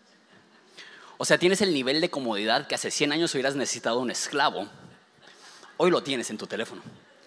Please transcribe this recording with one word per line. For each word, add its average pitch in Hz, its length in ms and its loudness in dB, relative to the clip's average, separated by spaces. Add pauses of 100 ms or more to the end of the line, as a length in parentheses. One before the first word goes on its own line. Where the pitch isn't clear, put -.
(1200)
O - 20 -2
sea, 151 140 6
tienes 180 220 4
el 196 120 2
nivel 139 280 2
de 175 100 0
comodidad 117 560 0
que - 80 -4
hace 117 160 -4
cien 147 220 0
años 160 220 0
hubieras 139 200 0
necesitado 120 460 -2
un 123 100 -4
esclavo. 107 560 -2 (1120)
Hoy 170 120 4
lo 151 140 4
tienes 131 280 -4
en 107 60 -8
tu 127 120 -10
teléfono. 107 340 -8 (440)